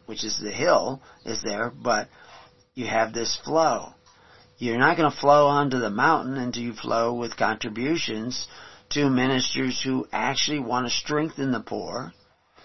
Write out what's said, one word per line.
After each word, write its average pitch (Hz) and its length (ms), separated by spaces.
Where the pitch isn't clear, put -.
which 107 160
is 104 160
the 104 140
hill, 131 500
is 110 180
there, 107 260
but 117 380
you 120 120
have 113 260
this 113 320
flow. 139 440
You're 120 220
not 156 180
gonna 156 140
flow 143 380
onto 143 320
the 110 100
mountain 131 460
until 123 260
you 117 120
flow 117 400
with 120 220
contributions 113 1080
to 143 200
ministers 127 720
who 131 300
actually 147 480
want 123 260
to 117 60
strengthen 151 580
the 117 80
poor 104 540